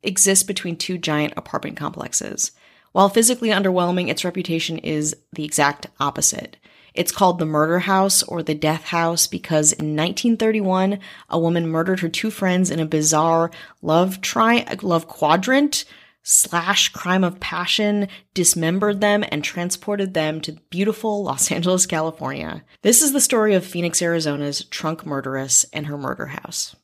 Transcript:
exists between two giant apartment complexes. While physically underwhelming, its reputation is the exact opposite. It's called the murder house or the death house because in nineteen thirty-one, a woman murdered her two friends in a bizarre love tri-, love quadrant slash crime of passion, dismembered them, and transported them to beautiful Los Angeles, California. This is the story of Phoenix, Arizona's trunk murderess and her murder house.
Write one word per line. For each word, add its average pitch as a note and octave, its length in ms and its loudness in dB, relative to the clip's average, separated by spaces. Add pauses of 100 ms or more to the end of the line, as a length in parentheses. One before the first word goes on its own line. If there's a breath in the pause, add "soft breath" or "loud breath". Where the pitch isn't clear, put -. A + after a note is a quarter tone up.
exists F#3+ 420 2
between F3 320 -6
two F3+ 200 -4
giant D3+ 380 -2
apartment - 400 -8
complexes. - 760 -6 (400 soft breath)
While G3 160 6
physically A#3 400 2
underwhelming, F3+ 580 2
its - 160 -4
reputation E3+ 540 -4
is D3+ 400 -4 (160)
the D#3 100 -8
exact D3 440 0 (120)
opposite. - 560 -2 (380 soft breath)
It's - 180 -2
called F3 280 2
the E3 60 0
murder D#3 340 2
house F#3+ 440 2
or E3+ 180 -6
the D#3 140 -2
death D#3 300 0
house E3+ 420 0
because D3+ 460 2
in D3+ 220 -4
nineteen F#3+ 420 0
thirty-one, G3 600 2 (300 loud breath)
a - 80 0
woman E3+ 300 2
murdered E3+ 320 0
her F3 80 -2
two G#3+ 240 -4
friends F#3 400 0
in E3 80 -4
a D#3+ 60 0
bizarre D#3+ 680 2 (300 loud breath)
love F3+ 400 2
tri-, A3+ 440 2 (160)
love E3+ 280 0
quadrant A#3+ 760 2 (380 loud breath)
slash - 680 2
crime F#3 340 0
of F3+ 160 -2
passion, G3+ 680 0 (260 loud breath)
dismembered F#3+ 680 2
them, G#3 320 2
and D3 100 -4
transported F#3 720 -4
them D#3 280 -2
to D#3 100 -10 (180)
beautiful G#3 540 -2
Los C3+ 260 -2
Angeles, F3+ 360 2
California. D#3 800 -6 (200 soft breath)
This A3+ 180 6
is C#4+ 120 2
the C#4+ 80 2
story G#3+ 340 4
of F#3 100 2
Phoenix, F3 360 -2
Arizona's D3 640 -2
trunk D#3+ 400 -6
murderess C3+ 680 -2
and D3 160 -8
her D3 100 -8
murder C3 300 -6
house. - 560 -10